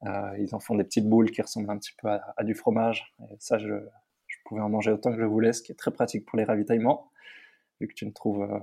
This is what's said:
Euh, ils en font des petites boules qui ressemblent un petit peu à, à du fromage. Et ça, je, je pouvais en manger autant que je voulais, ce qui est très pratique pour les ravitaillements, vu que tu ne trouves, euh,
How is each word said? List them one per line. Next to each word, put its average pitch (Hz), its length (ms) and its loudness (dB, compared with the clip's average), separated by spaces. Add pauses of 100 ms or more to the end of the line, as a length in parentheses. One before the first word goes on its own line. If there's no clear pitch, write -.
Euh, 101 60 -4 (280)
ils 101 160 -4
en 104 60 -6
font - 160 -4
des 98 80 2
petites 107 240 2
boules 110 220 6
qui - 120 -2
ressemblent 104 280 -6
un 104 80 -4
petit - 220 -14
peu 117 80 -4
à, 104 140 0 (140)
à 113 80 -2
du 110 100 0
fromage. 113 600 0 (160)
Et 104 100 -18
ça, - 180 0
je, 107 80 -6 (600)
je - 180 -14
pouvais 107 160 -6
en 107 80 0
manger 107 240 2
autant 107 180 0
que 110 80 -2
je 113 60 0
voulais, 110 300 4
ce - 80 -8
qui - 100 -12
est - 20 -16
très - 160 -4
pratique - 360 -2
pour - 120 -6
les 110 60 2
ravitaillements, 113 680 2 (680)
vu 107 80 -4
que - 60 -20
tu - 120 -10
ne 104 60 -8
trouves, 104 300 -2
euh, 104 200 -4